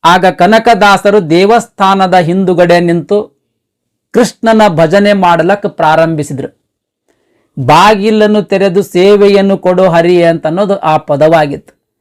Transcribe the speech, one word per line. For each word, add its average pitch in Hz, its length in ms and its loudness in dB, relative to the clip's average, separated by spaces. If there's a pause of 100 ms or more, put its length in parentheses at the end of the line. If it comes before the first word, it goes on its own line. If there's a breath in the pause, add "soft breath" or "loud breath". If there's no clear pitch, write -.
ಆಗ 175 220 0
ಕನಕದಾಸರು 202 1040 0
ದೇವಸ್ಥಾನದ 190 840 0
ಹಿಂದುಗಡೆ 175 680 0
ನಿಂತು 175 600 -4 (720)
ಕೃಷ್ಣನ 226 560 0
ಭಜನೆ 180 440 0
ಮಾಡಲಕ್ಕೆ 180 560 0
ಪ್ರಾರಂಭಿಸಿದ್ರು. 156 920 -4 (1000)
"ಬಾಗಿಲನ್ನು 208 840 0
ತೆರೆದು 196 400 -2
ಸೇವೆಯನ್ನು 196 760 0
ಕೊಡು 180 300 0
ಹರಿಯೇ" 170 360 0
ಅಂತ 165 220 -2
ಅನ್ನೋದು 196 320 -4
ಆ 156 180 -2
ಪದವಾಗಿತ್ತು. 151 920 -2 (100)